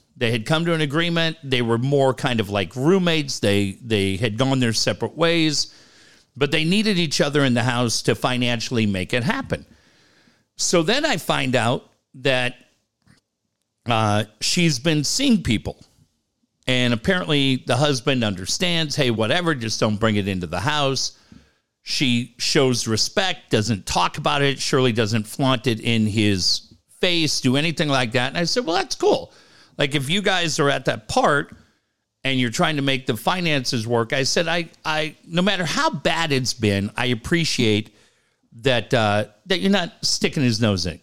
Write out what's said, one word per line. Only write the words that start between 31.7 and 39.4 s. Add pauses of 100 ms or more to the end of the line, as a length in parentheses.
and
you're
trying
to
make
the
finances
work,"
I
said,
"I, (140)
I, (100)
no
matter
how
bad
it's
been,
I
appreciate (680)
that,
uh, (180)